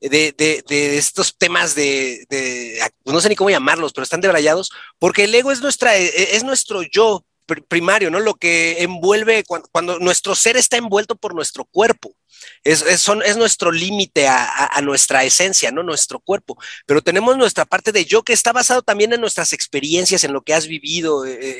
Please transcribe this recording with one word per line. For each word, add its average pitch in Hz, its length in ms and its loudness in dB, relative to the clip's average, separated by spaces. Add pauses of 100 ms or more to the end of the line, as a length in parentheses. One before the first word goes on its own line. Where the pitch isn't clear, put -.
de, 147 360 0
de, 151 320 0
de 143 300 0
estos - 400 -2
temas 175 360 0
de, 135 540 -2
de, 123 500 -6 (260)
no 147 160 0
sé 208 80 4
ni 208 80 0
cómo 196 140 2
llamarlos, 151 420 2
pero 135 120 -8
están 165 160 -6
debrayados, 170 500 2 (280)
porque 196 260 2
el 214 100 2
ego 254 160 4
es 247 120 -2
nuestra, 247 340 2
eh, 180 400 0
es 226 80 -2
nuestro 233 380 -4
yo 202 420 2 (220)
pr-, 151 200 -6
primario, 175 440 0
¿no? 175 100 -2
Lo 220 140 0
que 170 480 0
envuelve 202 640 0
cuan-, 165 180 -8 (100)
cuando 175 260 -2
nuestro 180 360 0
ser 233 240 2
está 233 180 2
envuelto 214 400 -2
por 196 180 -10
nuestro 139 300 -8
cuerpo. - 500 0 (480)
Es, 156 200 2
es, 170 180 2
son, 208 220 0
es 208 160 0
nuestro 196 340 0
límite 180 560 -2
a, 127 160 2
a, 135 220 -2 (120)
a - 40 -2
nuestra 139 420 2
esencia, 180 460 0
¿no? 151 120 -6
Nuestro 147 380 -6
cuerpo. - 380 -6 (280)
Pero 143 160 2
tenemos 226 360 2
nuestra 208 260 2
parte - 280 -2
de 196 120 2
yo 214 180 2
que 233 120 0
está - 180 2
basado 247 300 0
también 214 320 0
en 240 60 0
nuestras 196 340 -4
experiencias, 165 720 0
en 139 100 -4
lo 135 80 -6
que 151 100 -4
has 160 140 0
vivido, 156 580 -4
eh, 131 160 -10
eh, 131 200 -10